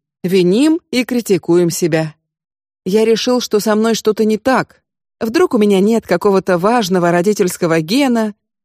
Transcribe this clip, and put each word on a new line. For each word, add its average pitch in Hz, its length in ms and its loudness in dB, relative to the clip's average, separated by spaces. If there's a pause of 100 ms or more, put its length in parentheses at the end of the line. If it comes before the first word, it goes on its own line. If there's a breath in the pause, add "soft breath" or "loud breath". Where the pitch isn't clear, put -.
(220)
виним 196 580 2 (100)
и 247 140 -2
критикуем 180 680 0
себя. 160 440 -2 (680)
Я 214 220 0
решил, 233 340 0
что - 180 -2
со 214 160 0
мной 220 200 0
что-то 214 320 -2
не 214 100 0
так. 226 460 -4 (360)
Вдруг 269 360 0
у 240 40 0
меня 202 220 2
нет 214 260 0
какого-то 190 520 0
важного 185 520 0
родительского 180 720 0
гена 226 540 -2 (300)